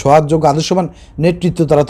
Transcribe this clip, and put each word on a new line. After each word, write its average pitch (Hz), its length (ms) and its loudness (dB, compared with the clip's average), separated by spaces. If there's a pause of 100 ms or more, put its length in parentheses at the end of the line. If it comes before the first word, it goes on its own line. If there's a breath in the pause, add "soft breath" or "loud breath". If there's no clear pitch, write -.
সৎযোগ্য 151 520 2
আদর্শবান 165 340 -2 (320 soft breath)
নেতৃত্ব 170 420 -2 (100)
তারা 147 200 2